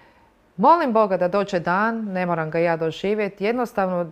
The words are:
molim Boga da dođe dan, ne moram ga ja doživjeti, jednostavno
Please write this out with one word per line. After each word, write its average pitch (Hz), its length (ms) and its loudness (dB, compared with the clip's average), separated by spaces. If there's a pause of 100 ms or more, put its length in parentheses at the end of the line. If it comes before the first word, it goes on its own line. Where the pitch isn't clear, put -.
(580)
molim 285 360 4
Boga 208 240 4
da 180 100 2
dođe 190 320 -2
dan, 214 460 0
ne 185 200 -4
moram 165 240 -2
ga 165 100 -2
ja 170 180 2
doživjeti, 190 680 -4
jednostavno 190 680 -2